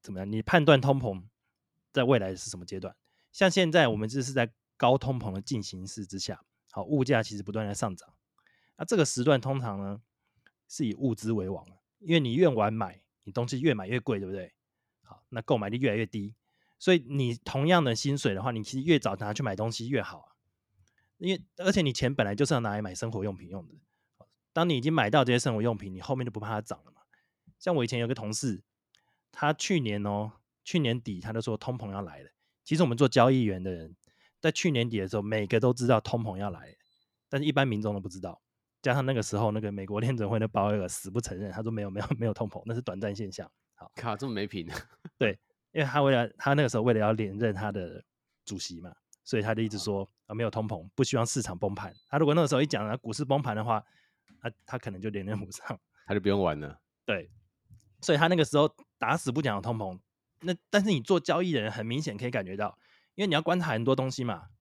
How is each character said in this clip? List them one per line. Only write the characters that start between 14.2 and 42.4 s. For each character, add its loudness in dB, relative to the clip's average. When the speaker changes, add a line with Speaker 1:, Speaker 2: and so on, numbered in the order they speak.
Speaker 1:
不 -8
对？ -10
好， -20
那 -6
购 2
买 -2
力 -4
越 2
来 0
越 0
低， -8
所 4
以 6
你 0
同 -2
样 6
的 2
薪 0
水 2
的 -4
话， -2
你 -4
其 -6
实 -4
越 8
早 0
拿 -4
去 -4
买 -2
东 -2
西 -6
越 0
好 -10
啊。 -20
因 -2
为， -10
而 0
且 4
你 4
钱 0
本 2
来 -2
就 2
是 0
要 2
拿 -2
来 -2
买 -8
生 -6
活 -4
用 -4
品 -18
用 -12
的， -20
当 2
你 4
已 2
经 2
买 4
到 6
这 2
些 4
生 0
活 0
用 0
品， -10
你 -10
后 -4
面 -4
就 -8
不 -8
怕 -10
它 -4
涨 -12
了 -20
嘛。 -20
像 -2
我 2
以 0
前 -2
有 0
个 0
同 -8
事， -4
他 -2
去 0
年 -2
哦， -2
去 0
年 2
底 -8
他 -8
就 -2
说 -4
通 -6
膨 -8
要 -6
来 -12
了。 -20
其 0
实 6
我 4
们 0
做 6
交 6
易 4
员 0
的 -4
人， -8
在 2
去 0
年 2
底 -2
的 -2
时 -2
候， 0
每 -2
个 2
都 4
知 0
道 6
通 -2
膨 -6
要 -4
来 -12
了， -20
但 -2
是 -2
一 2
般 2
民 0
众 -2
都 -4
不 -8
知 -12
道。 -12
加 0
上 0
那 0
个 0
时 -4
候， 2
那 -2
个 -4
美 -8
国 -4
联 0
准 -2
会 0
的 0
鲍 0
威 2
尔 -4
死 -10
不 -2
承 -8
认， -8
他 -10
说 -4
：“没 -4
有， -6
没 -8
有， -6
没 -2
有 0
通 -6